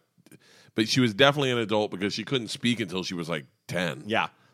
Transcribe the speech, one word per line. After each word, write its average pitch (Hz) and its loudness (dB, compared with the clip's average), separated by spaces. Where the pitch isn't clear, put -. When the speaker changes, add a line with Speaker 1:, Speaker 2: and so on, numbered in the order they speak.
Speaker 1:
but 110 2
she 127 2
was 117 4
definitely 139 4
an 120 0
adult 107 0
because 98 -2
she 113 -6
couldn't 120 -4
speak 117 -2
until 92 -4
she 95 -6
was, 85 -6
like, 78 -4
ten. 82 -4
Speaker 2:
Yeah. 104 0